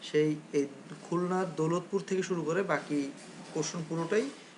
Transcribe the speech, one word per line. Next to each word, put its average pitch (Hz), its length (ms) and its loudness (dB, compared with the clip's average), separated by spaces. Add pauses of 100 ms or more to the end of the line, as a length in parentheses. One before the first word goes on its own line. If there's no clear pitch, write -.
সেই, 151 340 4 (180)
এই 143 120 4 (440)
খুলনার 175 460 2
দৌলতপুর 175 460 2
থেকে 185 220 0
শুরু 170 200 0
করে 165 200 2
বাকি 143 480 0 (420)
পোর্শন 160 360 -2
পুরোটাই 180 400 0 (280)